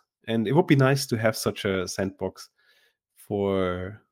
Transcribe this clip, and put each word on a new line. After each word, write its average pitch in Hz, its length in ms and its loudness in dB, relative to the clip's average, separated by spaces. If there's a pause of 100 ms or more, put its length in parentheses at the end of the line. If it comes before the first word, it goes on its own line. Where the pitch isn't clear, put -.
(280)
And 113 200 0
it 117 60 0
would 170 120 0
be 147 100 6
nice 135 300 4
to 117 120 -2
have 110 200 2
such - 280 -4
a 95 220 0
sandbox 95 600 -6 (680)
for 95 880 -2 (100)